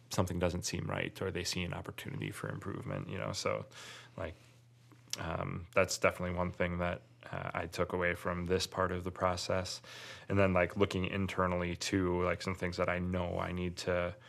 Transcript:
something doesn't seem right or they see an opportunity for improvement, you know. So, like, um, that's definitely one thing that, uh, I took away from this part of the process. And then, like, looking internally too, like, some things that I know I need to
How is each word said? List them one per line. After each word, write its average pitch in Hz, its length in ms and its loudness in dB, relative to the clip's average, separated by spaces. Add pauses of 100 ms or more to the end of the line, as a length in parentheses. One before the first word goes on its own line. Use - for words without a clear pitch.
(100)
something 92 300 2
doesn't 90 240 2
seem 98 240 -2
right 92 340 -2
or 95 80 0
they 90 140 -2
see - 180 -2
an 87 100 -4
opportunity 101 600 -6
for - 160 -6
improvement, - 600 -4
you 98 100 -6
know. - 140 -2
So, 55 320 -2 (540)
like, 82 160 -6 (840)
um, 90 460 -4 (100)
that's 92 220 4
definitely 90 400 2
one 90 140 0
thing 87 280 0
that, 87 220 0 (320)
uh, - 220 -6
I 87 120 -4
took 87 280 -2
away 87 200 2
from 90 320 -2
this 92 200 2
part 92 260 2
of 90 100 -2
the 92 80 -4
process. 92 680 0 (480)
And 98 100 2
then, 95 140 8
like, 90 240 4
looking 95 300 4
internally 90 680 2
too, 90 460 2
like, 87 200 2
some 95 120 -2
things 90 220 -2
that 90 140 2
I 90 80 2
know 90 400 0
I 90 140 -2
need 90 260 -2
to 87 360 0 (140)